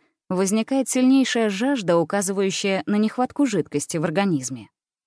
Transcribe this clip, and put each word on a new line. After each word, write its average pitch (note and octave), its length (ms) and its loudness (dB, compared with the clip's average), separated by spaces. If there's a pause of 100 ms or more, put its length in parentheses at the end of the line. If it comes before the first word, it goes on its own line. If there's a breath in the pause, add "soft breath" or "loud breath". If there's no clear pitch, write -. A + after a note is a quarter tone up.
(300)
возникает A3 600 0
сильнейшая B3+ 600 4
жажда, G3+ 480 0
указывающая G3 880 -2
на G#3 120 0
нехватку A#3 480 0
жидкости F3 520 -2
в D3+ 60 -2
организме. D3+ 680 -2 (380)